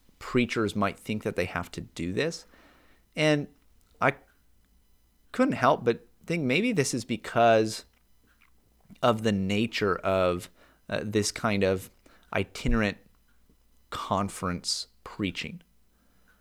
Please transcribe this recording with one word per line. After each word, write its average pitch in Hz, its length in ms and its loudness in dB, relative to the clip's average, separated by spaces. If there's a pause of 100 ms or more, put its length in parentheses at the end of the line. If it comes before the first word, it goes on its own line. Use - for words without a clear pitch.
(200)
preachers 117 560 0
might 98 240 -2
think 107 240 -6
that 104 120 -4
they 90 100 0
have 87 280 -6
to 80 80 -10
do 87 320 -8
this. 156 320 -4 (680)
And 151 320 2 (540)
I 131 120 4 (1160)
couldn't 247 220 2
help 131 300 2
but 117 220 0 (200)
think 170 180 -2
maybe 170 280 2
this 156 220 0
is 120 120 -4
because 113 800 2 (1160)
of 110 220 2
the 110 80 2
nature 101 640 0
of, 92 520 0 (380)
uh, 104 140 -4
this 104 300 0
kind 101 320 -2
of 95 260 0 (420)
itinerant 104 640 0 (920)
conference - 1000 -4 (160)
preaching. - 580 -8 (800)